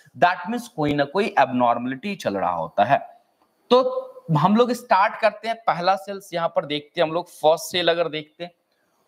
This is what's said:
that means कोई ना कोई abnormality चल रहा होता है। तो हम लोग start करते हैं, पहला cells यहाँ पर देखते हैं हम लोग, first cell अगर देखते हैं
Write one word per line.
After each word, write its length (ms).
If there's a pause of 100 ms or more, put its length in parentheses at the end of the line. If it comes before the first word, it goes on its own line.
(180)
that 320
means 180
कोई 260
ना 100
कोई 360
abnormality 760
चल 220
रहा 140
होता 320
है। 400 (460)
तो 340 (340)
हम 180
लोग 160
start 500
करते 260
हैं, 200
पहला 280
cells 380
यहाँ 140
पर 180
देखते 360
हैं 60
हम 60
लोग, 160
first 340
cell 240
अगर 220
देखते 340
हैं 80 (560)